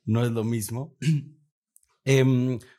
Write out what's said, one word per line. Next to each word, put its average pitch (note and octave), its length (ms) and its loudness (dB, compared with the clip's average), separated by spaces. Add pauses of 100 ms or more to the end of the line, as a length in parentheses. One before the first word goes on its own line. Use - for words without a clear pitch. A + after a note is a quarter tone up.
no, A2+ 160 0
no B2 40 2
es A#2+ 60 0
lo A2+ 120 -2
mismo. A2+ 580 -6
<clears throat> - 40 -6 (1000)
Em, C3 540 2 (200)